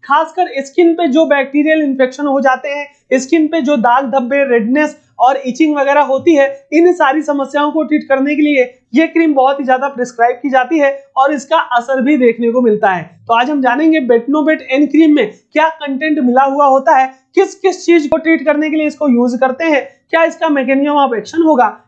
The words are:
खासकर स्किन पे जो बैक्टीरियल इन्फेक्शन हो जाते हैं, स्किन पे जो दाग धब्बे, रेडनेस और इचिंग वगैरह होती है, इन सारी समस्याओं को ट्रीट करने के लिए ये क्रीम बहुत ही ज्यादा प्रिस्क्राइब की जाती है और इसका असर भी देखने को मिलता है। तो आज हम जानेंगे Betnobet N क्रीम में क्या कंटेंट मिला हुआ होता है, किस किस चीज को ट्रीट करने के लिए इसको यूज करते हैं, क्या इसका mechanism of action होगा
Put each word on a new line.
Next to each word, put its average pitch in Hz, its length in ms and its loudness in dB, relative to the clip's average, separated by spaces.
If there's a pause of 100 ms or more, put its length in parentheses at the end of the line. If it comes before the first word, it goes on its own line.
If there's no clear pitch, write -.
खासकर 320 580 -2
स्किन 339 320 0
पे 339 140 -2
जो 302 180 2
बैक्टीरियल 285 560 0
इन्फेक्शन 269 440 -2
हो 277 140 0
जाते 262 280 -2
हैं, 285 500 -6
स्किन 302 280 0
पे 320 140 -2
जो 285 180 0
दाग 240 320 0
धब्बे, 269 360 -2
रेडनेस 247 500 0 (240)
और 262 180 2
इचिंग 294 380 -2
वगैरह 285 260 2
होती 269 320 2
है, 269 120 4 (260)
इन 339 220 4
सारी 302 280 0
समस्याओं 285 500 -2
को 311 100 -2
ट्रीट 302 260 -2
करने 277 280 0
के 302 60 0
लिए 294 200 2 (320)
ये 320 120 4
क्रीम 330 280 0
बहुत 269 260 2
ही 277 40 -6
ज्यादा 254 240 0
प्रिस्क्राइब 247 480 -2
की 277 140 -6
जाती 262 280 0
है 277 140 2 (240)
और 277 160 2
इसका 311 260 -2 (180)
असर 262 260 -2
भी 294 160 2
देखने 233 340 2
को 254 80 0
मिलता 214 300 2
है। 175 140 -4 (220)
तो 233 80 0
आज 247 160 0
हम 294 120 -2
जानेंगे 302 440 2
Betnobet 277 580 0 (100)
N 285 120 2
क्रीम 302 300 4
में 233 140 0 (220)
क्या 311 240 0
कंटेंट 294 440 -4
मिला 247 240 2
हुआ 277 220 0
होता 269 300 2
है, 262 160 0 (220)
किस 381 220 0
किस 359 300 -2
चीज 330 200 4
को 311 120 0
ट्रीट 320 260 -2
करने 302 260 -2
के 311 60 -2
लिए 302 100 0
इसको 302 240 -4
यूज 240 300 0
करते 262 240 -2
हैं, 294 220 0 (240)
क्या 330 140 2
इसका 320 240 -4
mechanism 277 520 0
of 240 160 0
action 311 300 -2
होगा 247 220 2 (200)